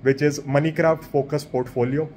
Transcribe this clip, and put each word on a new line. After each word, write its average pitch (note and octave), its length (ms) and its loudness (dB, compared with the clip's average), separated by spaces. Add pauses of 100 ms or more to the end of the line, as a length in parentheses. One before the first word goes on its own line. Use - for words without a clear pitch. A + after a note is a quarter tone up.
which C3+ 220 2
is C#3+ 120 -4 (140)
Moneycraft D#3+ 600 2
Focus C#3 400 -2
Portfolio। B2+ 500 -2 (120)